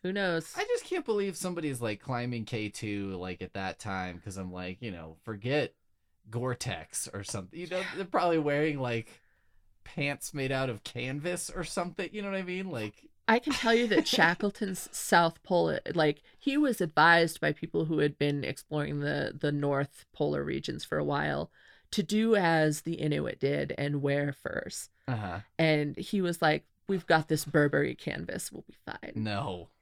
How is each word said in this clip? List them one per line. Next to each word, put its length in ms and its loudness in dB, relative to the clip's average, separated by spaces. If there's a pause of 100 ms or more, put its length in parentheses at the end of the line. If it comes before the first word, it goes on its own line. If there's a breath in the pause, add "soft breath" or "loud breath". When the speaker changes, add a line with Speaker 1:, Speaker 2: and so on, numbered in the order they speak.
Speaker 1:
Who 100 -4
knows? 440 -2
Speaker 2:
I 80 -2
just 200 0
can't 200 -4
believe 320 0
somebody's, 460 -4
like, 180 -4
climbing 460 -4
K 240 -4
two, 460 -4
like, 260 -8
at 100 -10
that 260 -6
time, 400 -6
'cause 200 -12
I'm 140 -8
like, 280 -8
you 100 -8
know, 340 -12
forget 500 -2 (560)
Gore-Tex 840 -6
or 120 -8
something. 340 -10
You 100 -8
know, 120 -2
Speaker 1:
Yeah. 60 -4 (100)
Speaker 2:
they're 100 -4
probably 320 2
wearing, 420 0
like, 400 -4 (640)
pants 480 -6
made 180 -2
out 200 0
of 120 -8
canvas 680 -6
or 120 -6
something. 500 -4
You 100 -8
know 80 -6
what 80 -4
I 40 -4
mean? 280 -6
Like 380 -8 (200)
Speaker 1:
I 100 6
can 140 -2
tell 220 2
you 140 4
that 200 4
Speaker 2:
<laughs> 0 -
Speaker 1:
Shackleton's 880 2
South 480 4
Pole, 340 2 (160)
like, 280 4 (160 soft breath)
he 180 0
was 240 4
advised 600 6
by 120 2
people 320 -2
who 140 0
had 200 2
been 260 2
exploring 560 -4
the, 380 -2
the 140 0
North 600 -2
Polar 300 0
regions 420 -4
for 140 -2
a 60 0
while 460 -2 (420 soft breath)
to 100 0
do 320 2
as 480 4
the 120 -4
Inuit 440 -2
did 400 0
and 240 -2
wear 300 2
furs. 580 -8 (160)
Speaker 2:
Uh-huh. 340 -4 (180)
Speaker 1:
And 380 2
he 240 -2
was 220 0
like, 220 4 (240)
"We've 180 -2
got 220 4
this 160 2
Burberry 500 4
canvas. 560 -8
We'll 160 -14
be 180 -20
fine." 300 -12
Speaker 2:
No. 540 -4 (140)